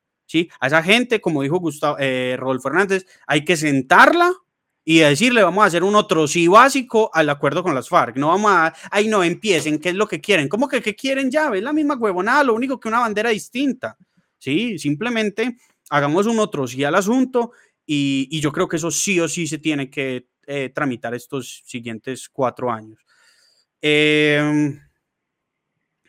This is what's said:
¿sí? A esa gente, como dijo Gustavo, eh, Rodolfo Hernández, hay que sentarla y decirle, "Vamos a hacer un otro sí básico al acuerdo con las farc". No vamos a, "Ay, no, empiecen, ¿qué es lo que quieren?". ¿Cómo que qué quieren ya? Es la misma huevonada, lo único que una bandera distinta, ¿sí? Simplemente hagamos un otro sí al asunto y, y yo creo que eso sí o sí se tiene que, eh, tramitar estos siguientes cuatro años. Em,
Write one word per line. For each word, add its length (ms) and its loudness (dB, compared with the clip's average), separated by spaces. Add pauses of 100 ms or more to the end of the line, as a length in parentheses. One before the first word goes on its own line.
(280)
¿sí? 200 -2 (120)
A 80 0
esa 160 2
gente, 380 2
como 200 -2
dijo 160 -2
Gustavo, 420 -4
eh, 380 -2
Rodolfo 300 -4
Hernández, 400 -2 (180)
hay 180 0
que 140 0
sentarla 760 4 (520)
y 160 6
decirle, 420 4
"Vamos 220 4
a 20 8
hacer 180 2
un 120 2
otro 320 2
sí 200 2
básico 640 4
al 200 2
acuerdo 320 -2
con 100 -2
las 160 -6
farc". 280 2
No 100 0
vamos 240 2
a, 240 2 (160)
"Ay, 160 0
no, 160 0
empiecen, 560 -2
¿qué 100 -6
es 60 -2
lo 120 -2
que 140 -8
quieren?". 260 0
¿Cómo 200 -2
que 120 -2
qué 160 -6
quieren 360 -4
ya? 240 0
Es 80 -4
la 100 -6
misma 220 -2
huevonada, 480 0
lo 100 0
único 260 -4
que 80 -10
una 120 -2
bandera 320 -2
distinta, 640 -6 (400)
¿sí? 400 -4
Simplemente 800 -4 (320)
hagamos 380 0
un 100 0
otro 300 -2
sí 160 -6
al 100 0
asunto 580 0 (320)
y, 460 -2
y 120 -6
yo 100 0
creo 160 -2
que 100 -4
eso 140 -4
sí 280 -2
o 80 0
sí 200 -6
se 100 -6
tiene 320 -4
que, 380 -8 (200)
eh, 220 -6
tramitar 460 -6
estos 500 -12
siguientes 640 -12
cuatro 420 -4
años. 280 -12 (800)
Em, 960 2 (1300)